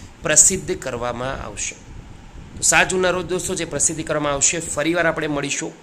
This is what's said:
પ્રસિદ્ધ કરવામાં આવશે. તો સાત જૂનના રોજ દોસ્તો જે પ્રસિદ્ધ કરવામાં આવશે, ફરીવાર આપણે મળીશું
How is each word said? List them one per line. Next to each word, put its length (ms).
પ્રસિદ્ધ 560
કરવામાં 540
આવશે. 300
તો 60
સાત 260
જૂનના 220
રોજ 160
દોસ્તો 300
જે 100
પ્રસિદ્ધ 420
કરવામાં 260
આવશે, 260
ફરીવાર 480
આપણે 200
મળીશું 440